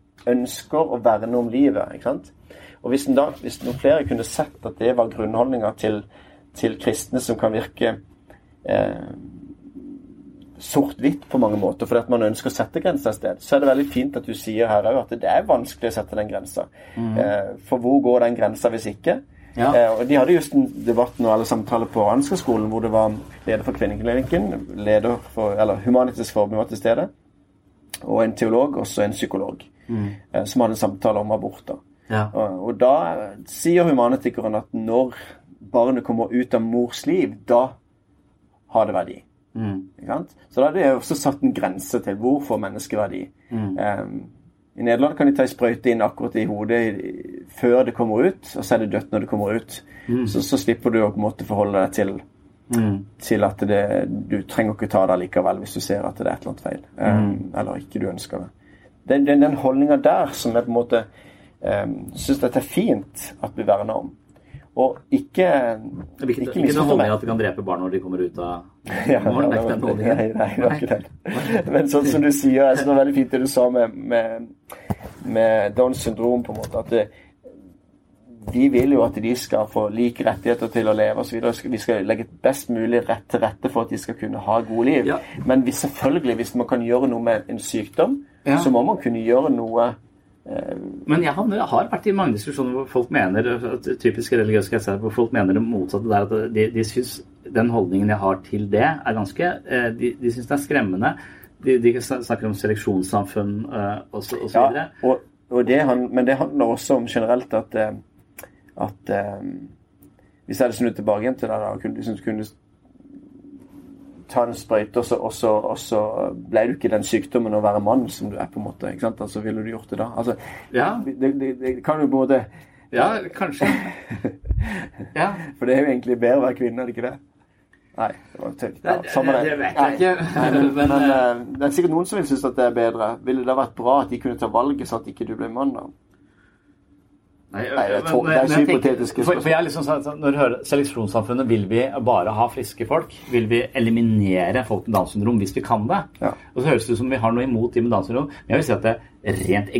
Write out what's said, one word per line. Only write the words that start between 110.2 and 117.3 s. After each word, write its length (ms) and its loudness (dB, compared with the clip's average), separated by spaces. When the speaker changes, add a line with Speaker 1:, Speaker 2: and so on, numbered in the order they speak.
Speaker 1:
hvis 140 -8
jeg 60 4
hadde 120 -2
snudd 180 0
tilbake 300 0
igjen 100 -2
til 140 -6
det 100 -2
da, 140 -4
og 80 -10
kunne, 140 -6
liksom 280 -6
kunne 220 -4
ta 160 2
en 80 -6
sprøyte, 440 0
og 80 0
så, 100 0
og 180 -4
så, 160 0
og 280 2
så 240 0
ble 180 4
du 80 -2
ikke 160 0
den 120 0
sykdommen 500 -2